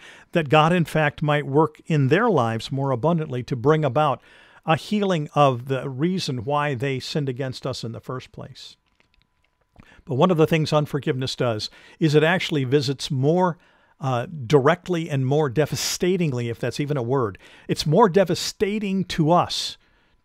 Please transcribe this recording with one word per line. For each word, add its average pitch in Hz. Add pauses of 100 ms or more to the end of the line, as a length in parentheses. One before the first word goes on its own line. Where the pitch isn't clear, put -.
(320)
that 156
God, 156
in 175
fact, 151
might 147
work 151
in 143
their 202
lives 117
more 139
abundantly 135
to 139
bring 151
about 139 (460)
a 156
healing 190
of 131
the 135
reason 139
why 147
they 131
sinned 143
against 127
us 127
in 113
the 107
first -
place. - (1300)
But 135
one 180
of 170
the 156
things 156
unforgiveness 139
does 117 (280)
is 151
it 151
actually 160
visits 135
more, 160 (420)
uh, 127
directly 156
and 135
more 147
devastatingly, 139
if 113
that's 123
even 143
a 120
word. 117 (280)
It's -
more 185
devastating 190
to 151
us - (460)